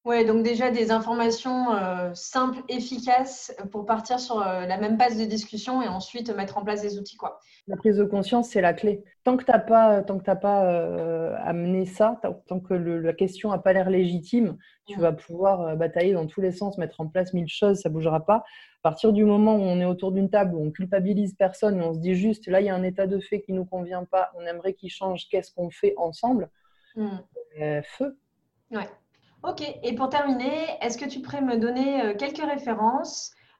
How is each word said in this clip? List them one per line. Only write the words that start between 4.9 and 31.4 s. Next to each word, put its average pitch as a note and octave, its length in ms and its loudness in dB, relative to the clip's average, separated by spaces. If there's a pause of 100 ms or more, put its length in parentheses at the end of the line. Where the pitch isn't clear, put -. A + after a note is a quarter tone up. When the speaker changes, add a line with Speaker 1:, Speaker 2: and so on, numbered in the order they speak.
Speaker 1:
base A#3 220 4
de A3 80 0
discussion A3 560 -4
et G#3+ 60 -2
ensuite A3 460 -6
mettre G3 220 -6
en G3+ 80 -4
place G#3 160 -2
des G3+ 180 -4
outils, - 200 -14
quoi. - 200 -10 (280)
Speaker 2:
La G3 100 -8
prise G#3 220 4
de G#3 60 6
conscience, G3+ 440 0
c'est G3 140 2
la F3 100 6
clé. G3+ 320 -2 (200)
Tant B3+ 120 4
que B3+ 80 -2
t'as A#3 140 6
pas, A3 440 6
tant G3 160 -2
que F#3 60 -10
t'as F#3+ 120 2
pas, G3+ 360 2
euh, E3 720 -2
amené F3 400 0
ça, G#3+ 380 0
tant, F#3 240 -6
tant F#3 140 -4
que F#3 120 -6
le, E3+ 260 -2
la E3 140 0
question F#3+ 400 -2
a F#3 60 0
pas F#3+ 160 4
l'air F#3+ 160 2
légitime, F#3 640 0 (300)
tu G3+ 100 -12
Speaker 1:
Mm. E3+ 60 -4
Speaker 2:
vas E3 100 4
pouvoir, F3+ 480 0
euh, D#3+ 140 -4
batailler E3+ 400 2
dans D#3+ 120 -2
tous D#3 140 -8
les F#3 120 0
sens, G3 260 -6
mettre D#3+ 240 -6
en D#3 60 -6
place F#3 260 -2
mille E3+ 120 0
choses, G3 340 2
ça E3 100 -2
bougera D#3+ 340 0
pas. G#3+ 120 4
À - 540 -4
partir G#3+ 220 2
du G#3 120 6
moment G#3+ 320 6
où G#3 40 2
on F3+ 200 2
est F3+ 40 2
autour F3+ 280 0
d'une G3 180 2
table, G3 240 2
où D#3 100 -2
on D3+ 60 -2
culpabilise F#3+ 640 0
personne, G3 420 0
mais E3+ 80 0
on E3 80 -2
se D#3+ 60 -4
dit F3+ 160 0
juste, G#3+ 320 0
là, F#3+ 160 4
il G3+ 60 2
y - 20 -2
a F#3 40 -2
un F#3 100 -2
état F#3 220 -2
de G3 120 -2
fait G3+ 240 -6
qui F#3+ 100 -8
nous F#3 140 -4
convient F3+ 380 -8
pas, F#3 340 0
on E3+ 80 -12
aimerait F3 260 -4
qu'il F#3+ 160 -12
change, F#3 400 -6
qu'est-ce - 240 -2
qu'on F3 160 -4
fait G3+ 300 0
ensemble ? G#3 500 -2 (480)
Speaker 1:
Mm. G#3+ 120 -4 (520)
Speaker 2:
Euh, D3+ 220 -2
feu. C4+ 340 -8 (540)
Speaker 1:
Ouais. G#3+ 180 -8 (540)
Ok, D#4+ 200 -6 (200)
et A#3+ 120 -2
pour C4+ 140 0
terminer, C#4 460 0 (260)
est-ce A#3 160 -4
que C#4+ 120 -8
tu - 120 -10
pourrais C#4+ 220 -6